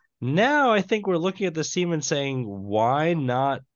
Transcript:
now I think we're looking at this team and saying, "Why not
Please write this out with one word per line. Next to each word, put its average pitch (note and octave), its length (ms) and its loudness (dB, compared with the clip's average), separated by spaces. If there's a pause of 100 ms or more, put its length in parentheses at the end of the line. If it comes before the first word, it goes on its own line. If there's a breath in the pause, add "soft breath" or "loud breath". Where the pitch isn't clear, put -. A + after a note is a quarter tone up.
(200 soft breath)
now A#3 520 2
I G3+ 100 4
think G#3 240 -2
we're F#3 100 2
looking F#3+ 300 -2
at E3 80 -4
this D#3 180 -4
team F3 200 -2
and D#3 120 -2
saying, C#3 400 -2
"Why A2 680 0
not C3+ 480 0 (120)